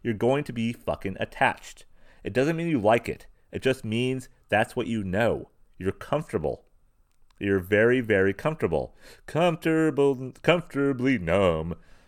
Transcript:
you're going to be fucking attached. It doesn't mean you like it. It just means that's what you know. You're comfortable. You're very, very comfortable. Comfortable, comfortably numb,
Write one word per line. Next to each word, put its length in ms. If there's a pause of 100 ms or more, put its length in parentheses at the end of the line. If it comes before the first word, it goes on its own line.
you're 100
going 320
to 80
be 200
fucking 460
attached. 680 (380)
It 100
doesn't 240
mean 100
you 120
like 280
it. 200 (240)
It 100
just 240
means 440 (200)
that's 260
what 120
you 160
know. 460 (280)
You're 140
comfortable. 760 (760)
You're 200
very, 420
very 320
comfortable. 600 (300)
Comfortable, 1160
comfortably 760
numb, 580 (320)